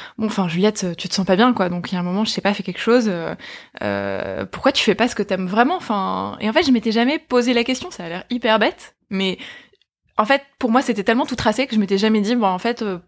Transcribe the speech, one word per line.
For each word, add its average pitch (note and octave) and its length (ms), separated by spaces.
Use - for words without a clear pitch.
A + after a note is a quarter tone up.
bon, G#3+ 80
enfin, G#3 220
Juliette, F3+ 500
tu - 100
te - 60
sens F#3+ 140
pas F#3+ 80
bien, A#3+ 180
quoi. F#3 160
Donc, F3 220
il F#3+ 40
y - 20
a - 20
un F3 40
moment, F#3 220
je - 60
sais - 100
pas, G3 140
fais G3 80
quelque F3+ 160
chose. A#3 280
Euh, E3+ 280
euh, G2 600
pourquoi - 260
tu - 120
fais G#3+ 120
pas A#3+ 120
ce A#3+ 80
que - 60
t'aimes F#3+ 260
vraiment ? » A#3+ 300
Enfin, G3 640
et G#3+ 100
en A3 40
fait, D#4+ 120
je C#4 60
m'étais A3+ 200
jamais A#3+ 280
posé B3 340
la A#3 100
question. C4 280
Ça - 140
a E3 40
l'air F3 220
hyper A#3 260
bête, - 380
mais F#3+ 260
en G#3+ 80
fait, C#4 160
pour A3+ 140
moi, B3+ 100
c'était G#3+ 220
tellement A#3 240
tout - 80
tracé A#3 320
que A3+ 80
je G#3+ 40
m'étais G3 200
jamais A3 220
dit, « G#3+ 140
Bon, A3 120
en F#3 100
fait, A#3 240
euh, G3 160